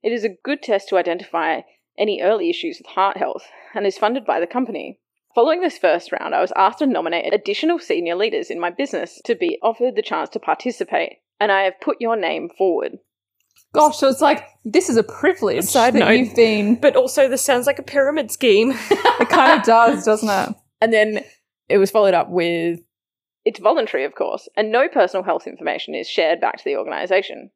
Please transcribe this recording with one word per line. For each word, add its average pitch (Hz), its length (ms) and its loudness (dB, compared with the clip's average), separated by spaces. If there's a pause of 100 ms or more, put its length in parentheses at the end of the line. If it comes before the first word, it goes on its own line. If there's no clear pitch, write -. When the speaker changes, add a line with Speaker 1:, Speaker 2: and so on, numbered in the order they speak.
Speaker 1:
It 226 100 -2
is 233 120 -4
a 233 200 -4
good 285 180 -6
test 196 280 -4
to 190 80 2
identify 170 600 -4 (360)
any 208 260 -2
early 185 280 0
issues 175 280 -8
with - 100 -20
heart 190 280 0
health - 300 -6 (280)
and 202 120 -4
is 190 120 -2
funded 233 280 -2
by 143 140 -2
the 175 60 -2
company. - 540 -8 (340)
Following 311 280 2
this 339 160 -4
first 170 340 0
round, - 220 -6
I 151 60 2
was 180 140 -2
asked 190 260 2
to 294 60 0
nominate 165 460 -2
additional 302 460 -2
senior 170 360 -4
leaders 214 360 -4
in 170 100 -8
my 175 100 -4
business 180 540 -8
to 233 100 -2
be 175 280 -4
offered 226 340 -2
the 214 60 -2
chance 160 280 -6
to - 80 -10
participate, 165 760 -4 (260)
and 208 100 0
I 196 120 2
have 185 180 -2
put - 200 -4
your 226 160 0
name 165 400 -4
forward. - 420 -2 (760)
Speaker 2:
Gosh, 294 260 4
so 277 100 2
it's 269 120 0
like, 294 260 2 (180)
this 269 240 0
is 240 80 0
a 220 60 4
privilege 220 640 -2
Speaker 3:
Side 247 300 2
Speaker 2:
that - 40 4
Speaker 3:
note, 196 140 4
Speaker 2:
you've 240 240 2
been 220 400 4
Speaker 3:
but 285 180 4
also 262 340 2
this 247 140 -2
sounds 247 240 0
like 285 140 -2
a - 20 -18
pyramid 277 480 0
scheme. 233 420 2 (100)
<laughs> - 80 -8 (300)
Speaker 2:
It 240 80 0
kind 320 300 6
of 190 60 -4
does, 226 400 4
doesn't 214 240 0
it? 202 260 -2 (260)
Speaker 1:
And 226 120 2
then 214 320 2 (440)
it 196 100 4
was 196 120 4
followed 196 240 4
up 165 160 0
with, 170 500 -2 (640)
"It's 220 160 -4
voluntary, 214 440 0
of - 120 -8
course, - 400 -6
and 214 160 -2
no 262 160 2
personal 185 360 0
health 170 220 -4
information - 480 -8
is - 140 -8
shared 165 320 0
back - 180 -4
to - 60 -20
the 143 120 -4
organisation." 185 800 -4